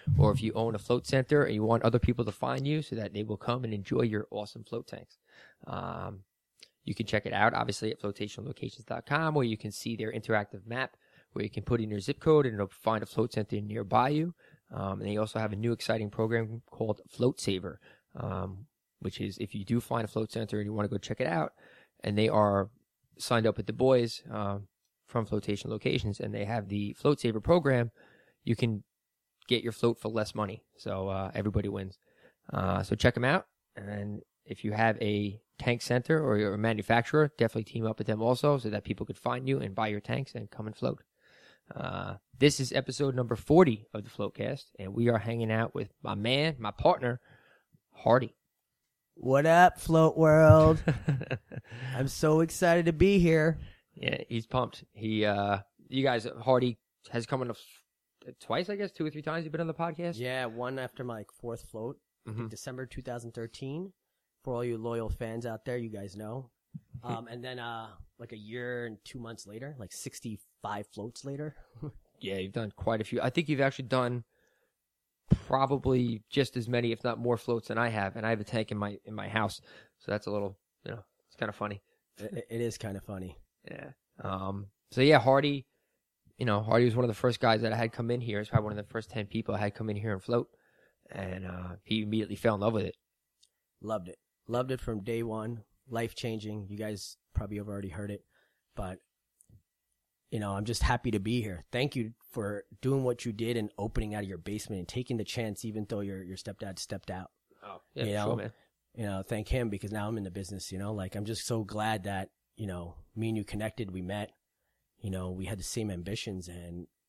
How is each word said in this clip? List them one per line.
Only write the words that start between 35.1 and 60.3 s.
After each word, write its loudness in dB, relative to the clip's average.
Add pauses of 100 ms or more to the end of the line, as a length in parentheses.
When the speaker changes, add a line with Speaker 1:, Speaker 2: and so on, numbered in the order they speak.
Speaker 1:
tank 0
center 2
or 4
you're 2
a -4
manufacturer, 4
definitely 2
team -2
up -2
with -4
them 0
also 4
so -2
that -4
people -4
could -10
find -2
you 2
and -6
buy -2
your -2
tanks -4
and -10
come -8
and -10
float. -4 (720)
Uh, -8 (200)
this 6
is -2
episode 0
number 0
forty 6
of -6
the -16
Floatcast, -6 (120)
and -8
we 2
are 4
hanging -2
out 0
with -6 (100)
my -4
man, 0
my -6
partner, 2 (720)
Hardy. 4 (840)
Speaker 2:
What 4
up, 8
Float 6
World? 12 (560)
Speaker 1:
<laughs> -10
Speaker 2:
I'm 0
so 4
excited 4
to 4
be 8
here. 6 (340)
Speaker 1:
Yeah, -8 (100)
he's -4
pumped. -4
He, -2
uh, 2 (280)
you -2
guys, 0 (140)
Hardy 4 (340)
has -2
come -2
on -4
a -6
f-, -20
twice, -4
I -4
guess, -6
two -6
or -4
three -12
times -6
you've -12
been -4
on -4
the -4
podcast. -6
Speaker 2:
Yeah, -2